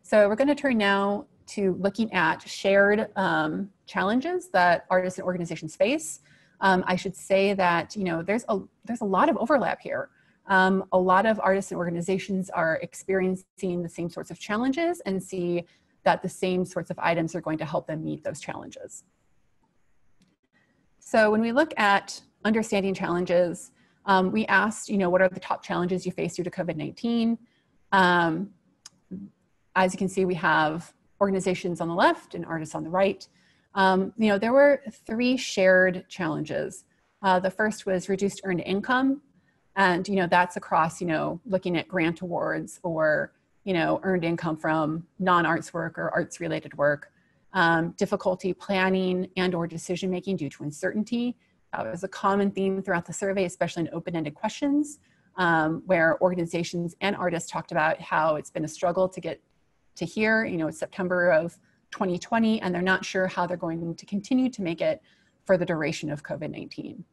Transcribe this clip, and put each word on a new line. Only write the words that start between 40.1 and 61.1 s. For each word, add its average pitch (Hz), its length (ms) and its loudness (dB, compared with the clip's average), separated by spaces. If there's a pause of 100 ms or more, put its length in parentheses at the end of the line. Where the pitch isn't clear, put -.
know, 185 100 2
that's 180 300 2
across, 165 440 0
you - 60 -4
know, 156 380 -2
looking 185 320 -2
at 156 100 -2
grant 170 360 -2
awards 160 600 -6
or, 156 500 0 (300)
you 202 100 -4
know, 160 300 2
earned 180 220 0
income 165 320 -2
from 160 500 -2 (140)
non-arts 170 520 2
work 165 260 -6
or 165 120 -4
arts-related 160 640 -6
work. 147 360 0 (400)
Um, 165 400 2
difficulty 185 600 -2
planning 185 840 0
and 185 180 0
or 165 140 -2
decision-making 180 680 -4
due 147 140 -4
to - 140 -16
uncertainty. 214 720 -4 (360)
That - 160 -4
was 175 140 -10
a 196 60 -6
common 196 420 0
theme 190 320 -2
throughout 175 240 -2
the 175 60 -12
survey, 196 320 -2
especially 175 380 -4
in 160 100 -4
open-ended 160 420 -6
questions, 294 640 -2 (380)
um, 165 500 2
where 165 340 4
organizations 170 800 -2
and 202 140 0
artists 170 340 -4
talked - 220 -10
about 160 300 0
how 160 340 0
it's 147 160 -8
been 160 140 -6
a 151 40 -6
struggle 185 400 0
to 185 120 -10
get 165 200 -8 (560)
to - 80 -4
here. 220 400 0
You 180 120 -4
know, 160 120 -2
it's 147 100 -8
September 180 520 0